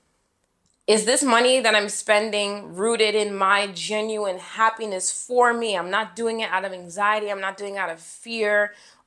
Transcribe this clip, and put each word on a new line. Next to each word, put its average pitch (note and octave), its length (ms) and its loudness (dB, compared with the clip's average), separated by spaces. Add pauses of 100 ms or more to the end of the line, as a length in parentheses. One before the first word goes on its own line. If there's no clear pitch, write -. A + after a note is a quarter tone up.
(840)
is G#3+ 200 4
this C#4+ 180 2
money B3+ 360 4
that A3 140 4
I'm G#3 160 2
spending G#3 840 -2
rooted G#3+ 400 2
in G#3 200 0
my G3 320 2
genuine G3+ 720 -4
happiness G#3+ 760 -2
for A#3+ 400 2
me? A#3 240 -2
I'm F3 140 -2
not G3 260 -2
doing A3+ 260 -4
it F#3+ 100 -4
out F#3+ 120 0
of F#3+ 100 -6
anxiety. G3+ 580 -2
I'm G3 100 -6
not F#3+ 160 -4
doing G3+ 180 -8
it G3 40 -6
out F3+ 100 -4
of E3 100 -10
fear, G#3 760 -2 (320)